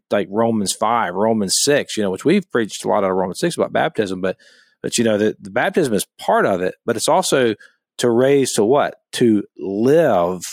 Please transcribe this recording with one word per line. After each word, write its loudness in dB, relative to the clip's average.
like, 0
Romans 0
five, 0
Romans 0
six, 0
you -2
know, -2
which -6
we've 2
preached -4
a -4
lot 0
out 0
of 0
Romans -4
six -4
about -2
baptism, -2
but, -4
but, -6
you 2
know, 2
the, 0
the -18
baptism 0
is -2
part 0
of 0
it, -2
but -2
it's -2
also 2
to 0
raise 2
to 2
what? 0
To 2
live, 2